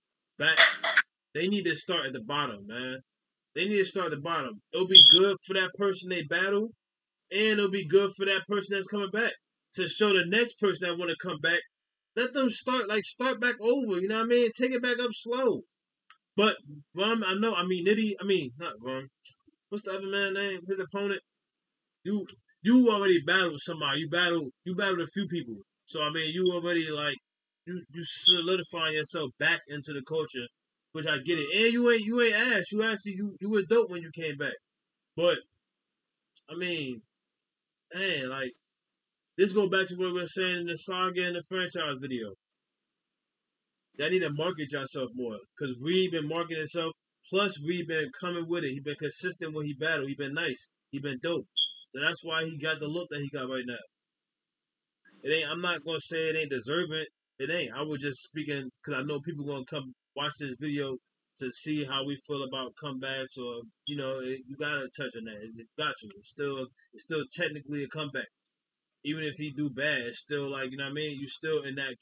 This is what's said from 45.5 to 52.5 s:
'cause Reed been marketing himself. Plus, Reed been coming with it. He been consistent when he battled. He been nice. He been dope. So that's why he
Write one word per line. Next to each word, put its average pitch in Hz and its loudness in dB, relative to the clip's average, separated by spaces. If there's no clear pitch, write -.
'cause 120 -4
Reed 180 2
been 156 -2
marketing 165 -4
himself. 160 -4
Plus, 190 0
Reed 175 -2
been 160 -2
coming 175 -4
with 170 -2
it. 139 -2
He 135 -6
been 143 -8
consistent 160 -8
when 151 -4
he 147 -4
battled. 147 -2
He 139 -6
been 139 -6
nice. 156 -6
He 139 -8
been 135 -6
dope. 165 -2
So 131 -10
that's 160 0
why 160 -2
he 160 -6